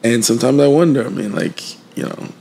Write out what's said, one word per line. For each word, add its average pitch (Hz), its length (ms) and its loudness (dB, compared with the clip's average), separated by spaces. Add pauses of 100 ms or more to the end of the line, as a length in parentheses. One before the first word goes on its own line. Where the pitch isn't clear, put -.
And 117 200 2
sometimes 127 380 2
I 143 60 4
wonder, 143 380 4
I - 40 -8
mean, 101 240 -6
like, 87 280 -6 (360)
you 67 60 -6
know - 260 -10 (120)